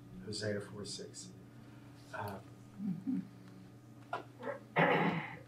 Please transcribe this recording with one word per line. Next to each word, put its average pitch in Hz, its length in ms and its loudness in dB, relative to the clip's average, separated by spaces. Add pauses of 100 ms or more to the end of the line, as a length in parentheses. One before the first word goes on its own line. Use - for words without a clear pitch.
(260)
Hosea 104 340 2
four 101 260 -4
six. - 420 -6 (840)
Uh, 196 260 -2 (3000)